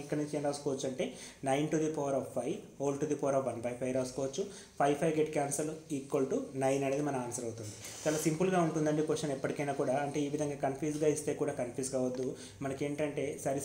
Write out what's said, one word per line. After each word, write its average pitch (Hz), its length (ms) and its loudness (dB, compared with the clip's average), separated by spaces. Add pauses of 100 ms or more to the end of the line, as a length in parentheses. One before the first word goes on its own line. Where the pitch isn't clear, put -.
ఇక్కడ - 180 -2
నుంచి 147 180 -4
ఏం 143 100 -2
రాసుకోవచ్చు 139 420 -2
అంటే, 127 140 -2 (440)
nine 143 240 4
to 165 100 4
the 156 140 2
power 139 240 0
of 117 40 -4 (120)
five 127 180 -2 (240)
whole 139 240 2
to 151 80 0
the 147 120 0
power 135 160 4
of 131 120 2
one 113 160 -4
by 123 140 0
five 127 180 0
రాసుకోవచ్చు. 135 440 -2 (360)
Five, 143 240 6
five 165 160 4
get 151 180 4
cancel 147 320 0 (300)
equal 131 340 2
to 233 60 2 (260)
nine 139 240 4
అనేది 143 200 2
మన 135 80 0 (100)
ఆన్సర్ 117 220 -4
అవుతుంది. 110 260 -8 (300)
చాలా 151 220 2
సింపుల్గా 180 420 4
ఉంటుందండి 151 420 2
క్వశ్చన్ 147 260 0
ఎప్పటికైనా 143 460 -2
కూడా. 131 140 2 (100)
అంటే 135 200 -2
ఈ 139 80 -2
విధంగా 143 320 0
కన్ఫ్యూజ్గా 151 500 2
ఇస్తే 151 260 -2
కూడా 143 200 0
కన్ఫ్యూజ్ 123 340 -4
కావద్దు. 127 320 0 (380)
మనకేంటంటే 143 600 -2 (200)
సరి 139 180 0